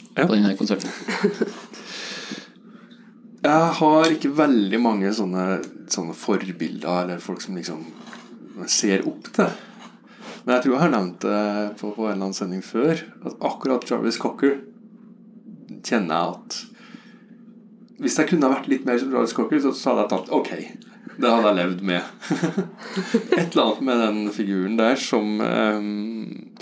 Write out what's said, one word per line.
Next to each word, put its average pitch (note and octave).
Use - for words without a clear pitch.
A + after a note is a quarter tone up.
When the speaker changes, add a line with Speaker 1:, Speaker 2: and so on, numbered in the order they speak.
Speaker 1:
Ja. D3
Speaker 2:
på F3+
denne -
konserten. G3
Speaker 3:
<laughs> -
Speaker 1:
Jeg D#3+
har D#3
ikke D#3
veldig A2+
mange G#2
sånne, F#2
sånne E2
forbilder, F2
eller F2
folk F2
som F#2+
liksom E2+
man -
ser -
opp -
til. F#3
Men B2
jeg B2+
tror B2+
jeg D3
har E3
nevnt F#2
det G#2
på, G#2
på A2
en G#2
eller G2
annen F#2+
sending F#2
før, D3+
at -
akkurat C3
Jarvis A2+
Cocker -
kjenner F#2
jeg E2+
at -
hvis C3+
jeg D3+
kunne D#3
ha C3+
vært C3
litt B2
mer B2
som C3+
Jarvis A#2+
Cocker, C3+
så, C3+
så -
hadde A2
jeg -
tatt, -
ok, -
det A#2
hadde A2
jeg G2
levd F2+
med. F2+
<laughs> -
Et E3+
eller E3
annet A2
med A#2
den G#2+
figuren G2
der A#2+
som, G#2+
ehm, G#2+